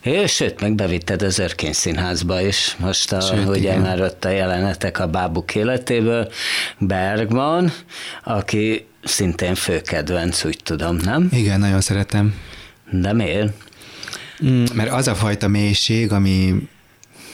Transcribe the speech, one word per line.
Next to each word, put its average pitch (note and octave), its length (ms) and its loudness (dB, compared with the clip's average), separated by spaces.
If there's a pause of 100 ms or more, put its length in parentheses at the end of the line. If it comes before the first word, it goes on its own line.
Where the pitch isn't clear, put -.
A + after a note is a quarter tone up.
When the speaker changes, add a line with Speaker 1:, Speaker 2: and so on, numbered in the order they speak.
Speaker 1:
Ő, F3+ 240 0
sőt, - 360 -2
meg G#2 140 2
bevitted F2+ 460 0
az G2 180 0
Örkény E2 340 -4
Színházba F2 680 -2
is, - 380 0
most F2+ 320 -2
a, G2 100 0
Speaker 2:
Sőt, F#2+ 260 0
Speaker 1:
ugye G2 120 2
Speaker 2:
igen. F#2+ 220 2
Speaker 1:
már F#2 200 0
ott - 240 -2
a F#2 40 2
jelenetek F#2 720 0
a F#2 80 0
bábuk F2 480 -2
életéből. A#2 760 0 (460)
Bergman, A2 960 0 (520)
aki G#2+ 600 0 (180)
szintén F2+ 520 0
fő E2+ 260 -2
kedvenc, E2+ 600 -2
úgy D#2+ 200 -4
tudom, E2 320 -2
nem? A2+ 360 2
Speaker 2:
Igen, G#2 280 2
nagyon G2 220 4
szeretem. G2+ 540 2 (560)
Speaker 1:
De F#2+ 220 2
miért? G2+ 400 0 (920)
Speaker 2:
Mm, B2+ 180 4 (100)
mert A#2 180 0
az B2+ 160 0
a A2 80 2
fajta G2+ 320 0
mélység, G#2 640 2
ami, F#2+ 440 4 (800)